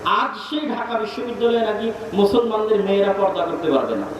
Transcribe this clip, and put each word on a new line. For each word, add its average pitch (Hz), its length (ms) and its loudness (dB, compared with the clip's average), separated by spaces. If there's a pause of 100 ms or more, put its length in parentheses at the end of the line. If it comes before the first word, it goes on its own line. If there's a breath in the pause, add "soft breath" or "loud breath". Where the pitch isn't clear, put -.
আজ 247 460 0
সেই 302 180 -4
ঢাকা 226 300 -4
বিশ্ববিদ্যালয়ে 233 600 0
নাকি 220 320 -2 (200)
মুসলমানদের 214 720 2
মেয়েরা 196 340 2
পর্দা 175 280 2
করতে 156 260 -2
পারবে 113 240 0
না। 101 100 -4 (140)